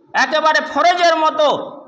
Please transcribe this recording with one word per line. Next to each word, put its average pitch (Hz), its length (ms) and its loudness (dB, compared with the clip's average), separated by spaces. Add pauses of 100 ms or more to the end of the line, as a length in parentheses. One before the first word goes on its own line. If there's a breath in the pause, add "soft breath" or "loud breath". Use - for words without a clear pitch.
(140)
একেবারে 302 480 0
ফরজের 339 540 0
মতো 302 640 -2 (100)